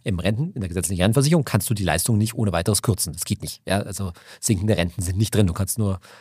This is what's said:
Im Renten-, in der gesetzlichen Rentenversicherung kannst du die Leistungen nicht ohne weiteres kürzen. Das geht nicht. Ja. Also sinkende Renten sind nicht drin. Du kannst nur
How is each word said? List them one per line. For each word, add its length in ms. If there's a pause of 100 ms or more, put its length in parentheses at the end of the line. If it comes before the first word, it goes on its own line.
Im 160
Renten-, 360
in 60
der 80
gesetzlichen 340
Rentenversicherung 420
kannst 240
du 60
die 100
Leistungen 340
nicht 160
ohne 180
weiteres 300
kürzen. 320
Das 100
geht 180
nicht. 240
Ja. 140
Also 320 (280)
sinkende 360
Renten 260
sind 140
nicht 180
drin. 120
Du 80
kannst 240
nur 200 (220)